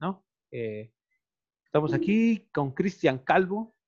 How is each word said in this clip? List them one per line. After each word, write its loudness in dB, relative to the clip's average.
¿no? -8
Eh, -10
estamos 0
aquí 2
con -2
Cristian 0
Calvo, 0